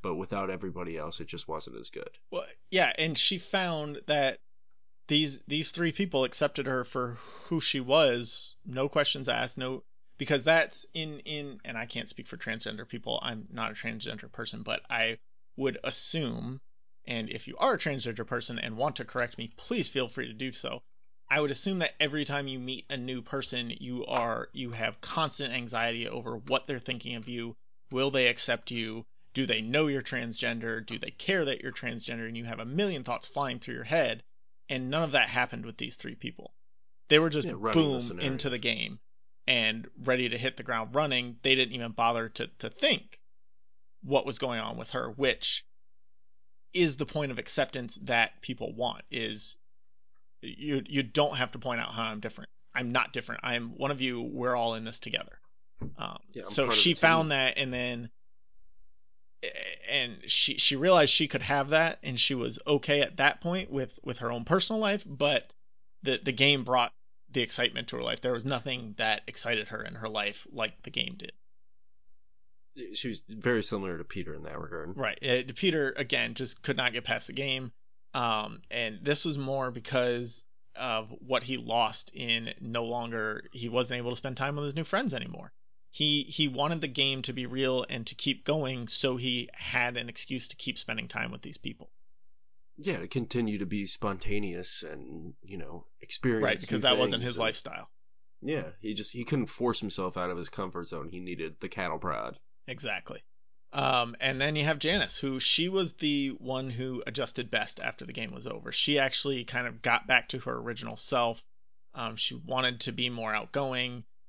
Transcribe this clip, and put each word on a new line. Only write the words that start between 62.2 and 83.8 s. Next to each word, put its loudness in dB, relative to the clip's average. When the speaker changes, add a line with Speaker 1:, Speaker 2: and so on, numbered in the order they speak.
Speaker 2:
was 0
okay 6
at 0
that 6
point -2
with, -2
with -6
her -2
own -4
personal 4
life, 2
but 2
the, 0
the 2
game 6
brought 4
the 0
excitement 0
to -4
her -4
life. 0
There 2
was -2
nothing -4
that 2
excited -2
her -6
in -8
her -4
life -2
like -4
the -12
game -2
did. -12
Speaker 1:
She -2
was -6
very 2
similar -2
to -6
Peter -6
in -10
that -8
regard. -8
Speaker 2:
Right. -2
Uh, 2
Peter, 4
again, 0
just -4
could 0
not 2
get -4
past -2
the -8
game. -2
Um, 0
and -2
this 2
was 0
more -2
because 0
of -2
what 2
he -2
lost 2
in 0
no -2
longer, -2
he -4
wasn't 2